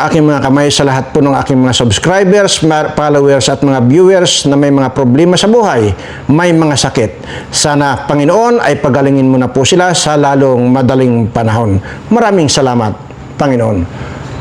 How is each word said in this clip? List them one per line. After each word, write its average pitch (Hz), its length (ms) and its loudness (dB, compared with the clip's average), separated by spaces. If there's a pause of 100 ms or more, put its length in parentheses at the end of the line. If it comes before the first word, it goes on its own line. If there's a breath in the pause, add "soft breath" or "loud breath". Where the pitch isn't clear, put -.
aking 160 160 2
mga 147 240 2
kamay 143 240 2
sa 143 160 0
lahat 131 240 -2
po 156 80 0
ng 139 240 2
aking 131 160 0
mga 127 160 0
subscribers, 185 880 0
ma-, 151 320 0
followers 143 560 2
at 135 80 -2
mga 135 240 0
viewers 180 640 2
na 139 80 2
may 143 160 2
mga 135 240 0
problema 147 400 2
sa 196 160 0
buhay, 147 400 2 (400 loud breath)
may 170 240 2
mga 156 240 0
sakit. 120 320 -2 (400 loud breath)
Sana, 143 560 -2
Panginoon, 190 560 2
ay 147 160 0
pagalingin 139 480 0
mo 131 80 2
na 127 160 0
po 135 160 0
sila 180 240 2
sa 151 240 -2
lalong 135 560 2
madaling 127 560 0
panahon. 110 560 -2 (240 loud breath)
Maraming 202 400 2
salamat, 120 480 0 (400)
Panginoon. 117 440 0 (600 loud breath)